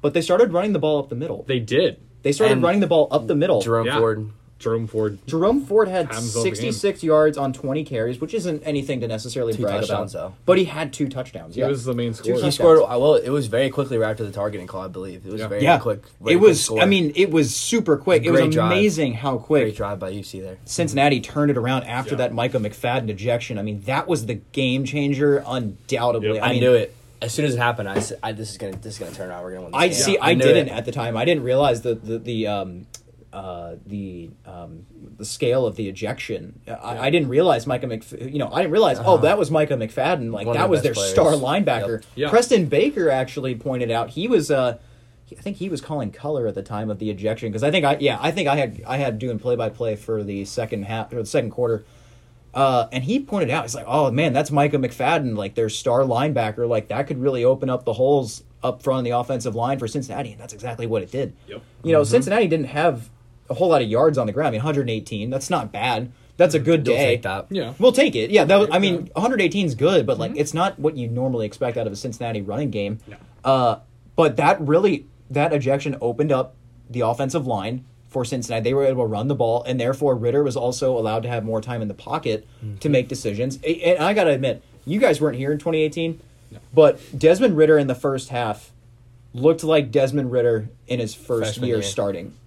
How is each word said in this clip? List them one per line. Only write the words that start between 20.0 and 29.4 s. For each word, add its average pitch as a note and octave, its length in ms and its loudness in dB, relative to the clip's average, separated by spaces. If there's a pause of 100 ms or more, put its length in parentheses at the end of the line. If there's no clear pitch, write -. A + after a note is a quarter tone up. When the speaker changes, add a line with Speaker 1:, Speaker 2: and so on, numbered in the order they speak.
Speaker 3:
U G2+ 140 -10
C F#2+ 160 -14
there. F#2+ 240 -14
Speaker 1:
Cincinnati C3 560 0
turned D3 320 0
it B2 60 2
around B2 260 -2
after B2 280 -6
Speaker 2:
Yeah. C#3+ 80 -4
Speaker 1:
that B2 140 0
Micah A#2+ 260 -2
McFadden A#2+ 500 -4
ejection. A2+ 480 -4
I G2+ 60 -6
mean, G#2 220 -6
that C3+ 220 -2
was D3 200 -2
the A2+ 80 -4
game C3 500 -2
changer, C#3+ 600 2
undoubtedly. A#2 880 -2
Speaker 2:
Yep. G#2+ 80 -4
Speaker 1:
I B2 40 2
Speaker 3:
I B2 60 2
Speaker 1:
mean, A#2+ 80 2
Speaker 3:
knew B2+ 120 6
it. A2 220 2 (260)
As A#2 120 -6
soon D3+ 120 -2
as C3 100 0
it - 20 -2
happened, A#2 320 0
I G2 100 -2
said, - 240 -8
I, A2 100 -6
"This G#2+ 160 -10
is - 80 -16
gonna, F#2+ 240 -10
this A2 120 -14
is - 60 -16
gonna F#2 120 -10
turn F#2+ 180 -12
around. F2 140 -12